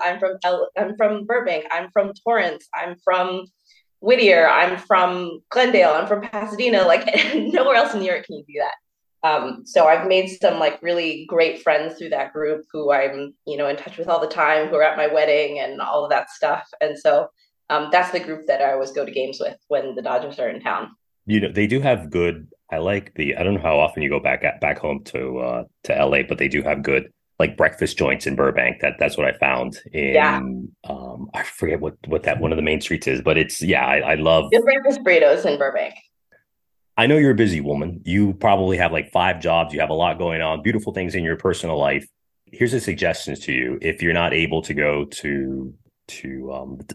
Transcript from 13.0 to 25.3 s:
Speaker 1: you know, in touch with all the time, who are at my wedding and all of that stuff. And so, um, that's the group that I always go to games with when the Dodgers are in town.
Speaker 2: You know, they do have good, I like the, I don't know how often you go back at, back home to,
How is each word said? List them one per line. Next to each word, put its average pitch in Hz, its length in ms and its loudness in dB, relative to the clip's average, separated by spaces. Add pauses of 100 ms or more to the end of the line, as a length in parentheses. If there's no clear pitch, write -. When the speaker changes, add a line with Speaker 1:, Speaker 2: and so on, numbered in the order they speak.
Speaker 1:
you 147 120 -8
know, 143 100 -2
in 143 80 -2
touch - 220 -14
with 165 100 -8
all 165 140 0
the 151 60 -2
time, 156 420 0
who 160 80 0
are 151 60 6
at 151 120 4
my 151 120 0
wedding 151 520 2
and 135 220 -6
all 147 240 -2
of 143 60 -8
that - 180 0
stuff. - 360 -4 (140)
And 147 180 -2
so, - 300 2 (420)
um, 147 220 -2
that's 180 200 4
the 175 100 -2
group 156 260 -8
that 135 140 2
I 139 100 2
always 135 200 -2
go 143 140 -4
to - 60 -10
games 131 260 -4
with - 200 -6 (100)
when 135 280 -2
the 120 60 -8
Dodgers 135 380 -4
are 123 80 -2
in - 140 -8
town. 107 300 -6 (340)
Speaker 2:
You 107 160 2
know, 101 100 -2
they 104 160 2
do 127 140 0
have 107 280 0
good, 85 380 -2 (240)
I 82 60 -4
like 98 380 -2
the, 71 200 -2
I 85 80 -4
don't 98 120 2
know 90 60 -4
how 80 160 2
often 78 260 2
you 69 60 -2
go 71 120 0
back 67 240 0
at, - 160 -4
back 73 180 -2
home 69 240 -6
to, 64 360 -8